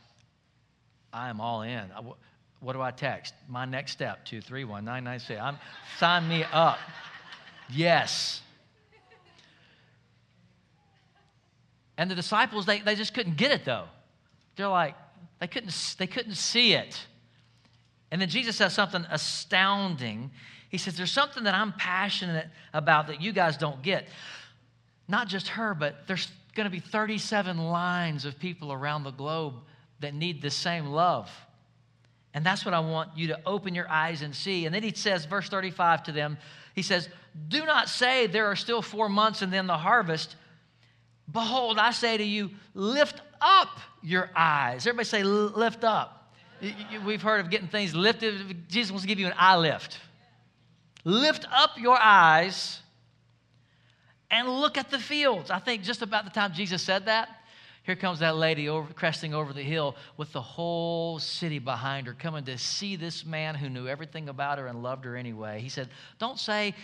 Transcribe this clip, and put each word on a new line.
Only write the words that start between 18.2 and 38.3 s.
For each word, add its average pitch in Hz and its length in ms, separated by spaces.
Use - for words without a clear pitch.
Jesus 226 280
says 196 180
something 190 380
astounding. 160 1200
He 185 100
says, 165 180
"There's 180 140
something 277 320
that 202 100
I'm 202 200
passionate 180 760
about 151 340
that 151 140
you 208 120
guys 170 240
don't 135 260
get." 165 240
Not 220 200
just 190 220
her, 214 260
but 147 320
there's 185 200
gonna 208 160
be 175 80
thirty-seven 208 800
lines 170 680
of 143 140
people 165 340
around 147 300
the 135 80
globe 147 420
that 143 160
need 156 260
the 143 80
same 170 380
love. 147 420
And 151 120
that's 190 200
what 185 100
I 165 60
want 160 360
you 165 120
to 156 180
open 196 260
your 175 160
eyes 160 320
and 147 140
see. 180 320
And 156 80
then 214 80
he 214 100
says, 185 320
verse 185 240
thirty-five 180 540
to - 80
them, 147 260
he 190 80
says, 180 260
"Do 294 180
not 302 240
say, 247 380
'There 214 180